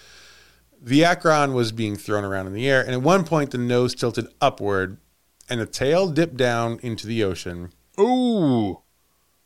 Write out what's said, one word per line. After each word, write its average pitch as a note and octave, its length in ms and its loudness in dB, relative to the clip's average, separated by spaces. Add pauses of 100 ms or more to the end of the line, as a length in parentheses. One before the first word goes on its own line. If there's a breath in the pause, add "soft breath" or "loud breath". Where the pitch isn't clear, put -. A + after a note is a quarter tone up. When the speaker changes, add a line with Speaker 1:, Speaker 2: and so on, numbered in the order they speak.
(840 loud breath)
Speaker 1:
The C3+ 200 4
Akron D#3 500 2
was A#2+ 160 0
being A2 260 -4
thrown G#2 280 -2
around F#2+ 240 -4
in F#2+ 60 -10
the A#2+ 140 -4
air. C3+ 140 4
And B2+ 100 -4
at B2+ 100 -2
one F3 220 4
point, D3+ 280 -2
the C3 60 -6
nose B2 360 0
tilted A#2 320 -4 (140)
upward G2 560 0 (520)
and A#2+ 120 -4
the G#2+ 60 -4
tail E3 420 0
dipped D#3 280 -2
down A#2 460 -2
into A2+ 240 -8
the A2+ 160 -2
ocean. F2 480 -6 (300)
Speaker 2:
Ooh. G3 800 2 (640)